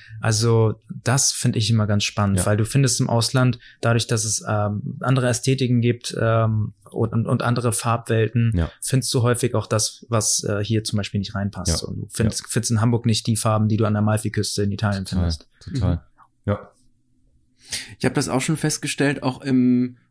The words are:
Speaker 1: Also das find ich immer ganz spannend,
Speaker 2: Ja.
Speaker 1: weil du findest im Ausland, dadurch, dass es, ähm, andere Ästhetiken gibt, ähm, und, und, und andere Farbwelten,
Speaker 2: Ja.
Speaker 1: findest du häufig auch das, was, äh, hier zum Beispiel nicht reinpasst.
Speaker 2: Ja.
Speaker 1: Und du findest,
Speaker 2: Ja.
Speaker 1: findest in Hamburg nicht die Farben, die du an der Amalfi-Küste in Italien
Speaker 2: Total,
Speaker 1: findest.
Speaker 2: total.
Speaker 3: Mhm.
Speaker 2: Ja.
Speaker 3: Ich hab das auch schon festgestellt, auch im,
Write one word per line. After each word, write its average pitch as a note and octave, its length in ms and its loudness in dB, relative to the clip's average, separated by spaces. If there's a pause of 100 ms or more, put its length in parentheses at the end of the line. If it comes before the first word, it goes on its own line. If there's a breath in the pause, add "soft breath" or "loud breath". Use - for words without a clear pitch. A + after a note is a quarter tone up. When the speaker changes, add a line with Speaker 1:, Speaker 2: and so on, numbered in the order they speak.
(220 loud breath)
Speaker 1:
Also A2+ 540 2 (280)
das B2+ 300 2
find - 240 0
ich G#2+ 120 0
immer G#2+ 180 4
ganz G2+ 180 2
spannend, G2+ 320 0
Speaker 2:
Ja. F#2 80 0
Speaker 1:
weil G#2 100 2
du A2 80 2
findest B2+ 380 2
im B2+ 80 0
Ausland, A#2+ 500 2 (220 loud breath)
dadurch, A#2 260 2
dass A2 160 0
es, G#2+ 240 -2
ähm, G#2 540 -2
andere B2+ 260 2
Ästhetiken B2 540 0
gibt, A#2 400 -2
ähm, A2+ 520 2 (180)
und, A2 200 -2
und, A2+ 140 0
und A#2+ 160 0
andere A#2+ 320 0
Farbwelten, A2+ 840 0
Speaker 2:
Ja. E2 160 0 (100)
Speaker 1:
findest - 320 0
du C3 80 2
häufig A#2+ 320 2
auch A2 140 -2
das, - 400 -2
was, - 380 0
äh, G#2 180 0
hier A2 220 0
zum - 100 -4
Beispiel G2+ 240 -2
nicht G2 160 -6
reinpasst. F#2 460 -2
Speaker 2:
Ja. - 80 -8
Speaker 1:
Und - 80 -8
du G#2 120 -10
findest, - 320 -2
Speaker 2:
Ja. - 60 -18
Speaker 1:
findest - 240 -2
in A2+ 80 2
Hamburg A#2 260 0
nicht A2 220 0
die A#2 80 0
Farben, G#2+ 320 0
die A2 80 2
du G#2+ 100 2
an G#2+ 80 0
der G#2 80 0
Amalfi-Küste G#2 600 0
in G2+ 80 0
Italien G2 320 -2
Speaker 2:
Total, F#2 200 -4
Speaker 1:
findest. E2+ 240 -4 (120)
Speaker 2:
total. F2+ 360 0
Speaker 3:
Mhm. E2 40 -6 (460 soft breath)
Speaker 2:
Ja. - 240 -4 (1300 loud breath)
Speaker 3:
Ich - 60 -2
hab C3 80 0
das C#3+ 160 -2
auch A2+ 100 0
schon D#3 160 -2
festgestellt, D3 680 -2
auch C3 180 -4
im, B2 560 2 (140 soft breath)